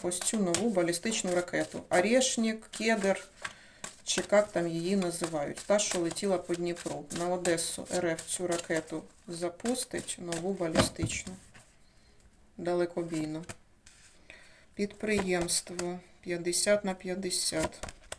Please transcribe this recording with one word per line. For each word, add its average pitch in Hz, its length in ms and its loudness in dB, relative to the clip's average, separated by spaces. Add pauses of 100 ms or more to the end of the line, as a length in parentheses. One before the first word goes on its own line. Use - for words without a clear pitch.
ось 180 180 -2
цю - 200 0
нову 185 300 2
балістичну 180 680 0
ракету? 160 540 -2
Орешник, 220 760 4
"Кедр" 214 600 2 (760)
чи - 280 0
як 208 200 6
там 170 160 2
її 170 280 2
називають? 165 720 0
Та, 202 140 6
що 202 200 0
летіла 175 380 2
по 175 180 -2
Дніпру. 170 500 -4 (140)
На 175 100 0
Одесу 175 640 0
Р 180 120 2
Ф 165 220 0
цю 180 200 -2
ракету 165 560 -2 (240)
запустить, 175 920 -4
нову 175 340 -2
балістичну, 175 800 0 (1200)
далекобійну. 170 840 0 (1300)
Підприємство 180 1300 0 (220)
п'ятдесят 175 640 2
на 190 80 0
п'ятдесят. - 920 -2 (320)